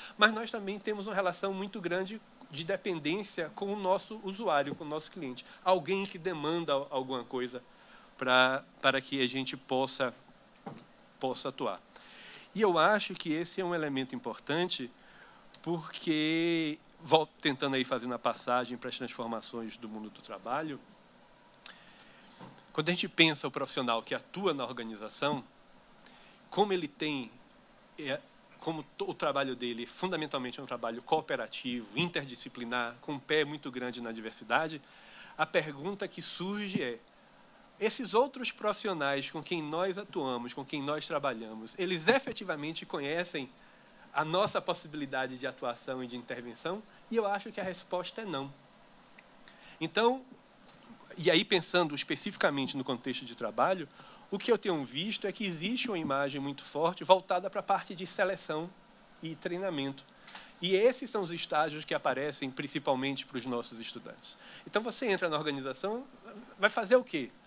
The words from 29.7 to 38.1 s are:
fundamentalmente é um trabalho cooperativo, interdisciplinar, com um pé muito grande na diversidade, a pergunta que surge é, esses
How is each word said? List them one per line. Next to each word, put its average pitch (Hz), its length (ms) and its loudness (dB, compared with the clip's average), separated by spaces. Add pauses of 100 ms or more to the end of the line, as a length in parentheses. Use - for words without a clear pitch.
fundamentalmente 151 760 -2
é 139 40 -10
um - 20 -10
trabalho 117 360 -4
cooperativo, 123 960 -2
interdisciplinar, 123 1000 -4
com - 140 -8
um 139 60 -6
pé 151 260 2
muito 143 260 -6
grande 123 300 -6
na 117 100 -4
diversidade, 117 680 -2 (560)
a 156 80 2
pergunta 160 600 -2
que - 160 -10
surge 196 600 -4
é, 120 180 -4 (800)
esses 208 340 0